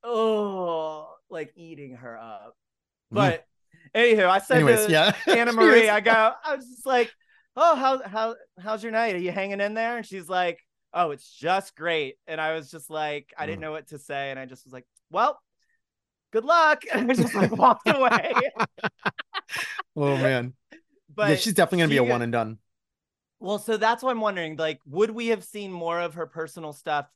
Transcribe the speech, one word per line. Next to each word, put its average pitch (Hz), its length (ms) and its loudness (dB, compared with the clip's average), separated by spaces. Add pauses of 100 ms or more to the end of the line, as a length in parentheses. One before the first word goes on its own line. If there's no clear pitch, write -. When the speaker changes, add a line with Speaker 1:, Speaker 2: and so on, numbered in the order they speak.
Speaker 1:
Oh, 190 1040 -2 (200)
like, 151 280 -12
eating 160 400 -18
her 117 200 -16
up. 110 400 -18 (560)
Speaker 2:
Mm. - 40 -4
Speaker 1:
But 185 300 0 (480)
anywho, 220 340 4
I 190 100 4
said 254 180 2
Speaker 2:
Anyways, 233 300 6
Speaker 1:
to - 60 2
Speaker 2:
yeah. 160 280 4
<laughs> - 60 -6
Speaker 1:
Anna 240 260 4
Marie, 233 300 8
Speaker 2:
Cheers. 214 80 4
Speaker 1:
I 208 100 2
go, 220 320 4 (120)
I 302 120 -4
was 262 120 -12
just 254 180 -14
like, 247 260 2 (440)
"Oh, 320 200 6
how, 262 260 0
how, 220 340 -6 (220)
how's 202 240 -6
your 226 100 -8
night? 220 220 0
Are 180 40 -4
you 180 140 -4
hanging 196 280 -6
in 208 140 -2
there?" 226 240 -4
And 226 80 -12
she's 185 220 -16
like, 180 300 -2 (360)
"Oh, 165 160 0
it's 143 200 -14
just - 460 -4
great." 151 380 -4 (120)
And 160 140 -8
I 156 140 -4
was 151 160 -12
just 156 200 -18
like, 151 460 -8
I 151 100 -8
didn't 160 120 -10
Speaker 2:
Mm. 156 40 -14
Speaker 1:
know 156 100 -10
what 156 160 -14
to 151 100 -18
say. 139 320 -8
And 135 80 -10
I 131 80 -14
just 127 180 -20
was 127 80 -20
like, 127 140 -20 (240)
"Well, 240 280 0 (960)
good 226 120 0
luck." 311 440 4
<laughs> - 40 -6
And 233 180 0
I 262 40 4
just, 233 200 0
like, 208 160 2
walked 226 380 2
away. 247 460 2 (220)
Speaker 2:
<laughs> 226 40 -4 (1400)
Oh, 139 200 0
man. 131 380 -2 (600)
Speaker 1:
But 208 160 0
Speaker 2:
Yeah, 196 60 4
she's 220 180 -2
definitely 180 240 4
gonna 165 120 4
be 143 80 2
a 127 60 4
Speaker 1:
she 120 60 -2
Speaker 2:
one 120 120 0
and 117 100 -4
done. 113 260 -4 (840)
Speaker 1:
Well, 302 180 -6
so 220 180 -4
that's 226 260 0
what 254 80 -2
I'm 233 100 -4
wondering. 180 360 -4
Like, 156 300 -4
would 185 240 0
we 226 180 -6
have 214 160 -2
seen 202 280 -12
more 170 280 -6
of 170 140 -6
her 165 120 -8
personal 160 460 -12
stuff 147 440 -6